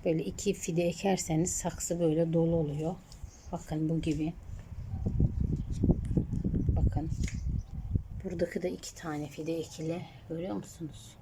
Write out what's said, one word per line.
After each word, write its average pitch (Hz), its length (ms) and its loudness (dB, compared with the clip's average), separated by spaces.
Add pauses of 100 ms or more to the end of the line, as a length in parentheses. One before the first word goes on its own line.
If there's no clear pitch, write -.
Böyle 160 180 4
iki 196 300 0
fide 175 300 0
ekerseniz 175 680 2
saksı - 480 -2
böyle 165 340 4
dolu 165 220 6
oluyor. 156 400 0 (560)
Bakın 156 380 -2
bu 165 120 2
gibi. 156 320 0 (2500)
Bakın. - 340 2 (1120)
Buradaki 175 380 -2
de 180 100 0
iki - 240 -10
tane 151 320 -6
fide 160 300 -4
ekili. 160 440 -4 (280)
Görüyor 170 260 -4
musunuz? - 680 -10